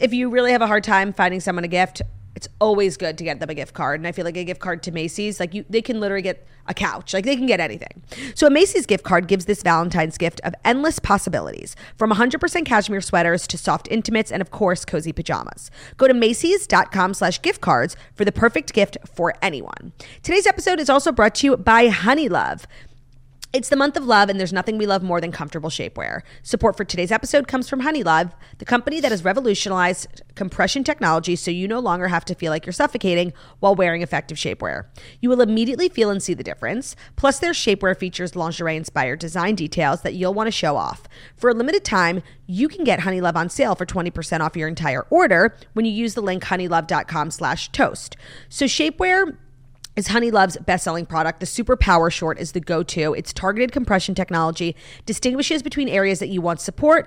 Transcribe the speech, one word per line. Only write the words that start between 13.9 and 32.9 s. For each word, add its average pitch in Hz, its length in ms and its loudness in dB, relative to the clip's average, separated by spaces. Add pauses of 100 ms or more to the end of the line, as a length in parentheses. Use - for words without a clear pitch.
intimates 220 400 0
and, 185 100 -2
of 180 80 -8
course, 180 340 -2
cozy 165 280 -4
pajamas. - 580 -8 (280)
Go 269 100 8
to 262 60 6
macy's 247 520 2
dot - 260 2
com 190 220 0
slash 180 280 -2
gift 381 200 -2
cards 139 340 0 (200)
for 208 100 -2
the 202 60 2
perfect - 420 0
gift - 240 2 (160)
for 170 280 0
anyone. 131 520 -6 (300)
Today's 359 240 2
episode 370 320 2
is 277 100 2
also 277 220 4
brought 220 240 4
to - 120 2
you 269 100 4
by 233 320 6
Honey 220 400 2
Love. 82 360 -2 (920)
It's 262 140 -4
the 285 60 4
month 277 220 2
of 277 100 -4
love, 202 220 6
and 196 100 -2
there's 180 120 -2
nothing 202 280 -2
we 208 80 0
love 196 160 2
more 175 180 0
than 170 100 -4
comfortable 151 380 -8
shapewear. - 540 -8 (180)
Support - 340 2
for - 100 -4
today's 180 260 -4
episode 262 360 2
comes 254 220 -4
from 262 120 -2
Honey 302 200 0
Love, 170 320 2 (240)
the - 80 -18
company 247 340 0
that 269 120 0
has 180 120 -2
revolutionized 190 1000 0 (100)
compression 196 500 -2
technology 247 520 0
so 170 160 -4
you 180 160 -4
no 220 100 -4
longer 180 300 -2
have 175 180 -2
to 185 80 -6
feel 165 160 -4
like 160 160 -4
you're 175 80 -8
suffocating 180 580 0 (280)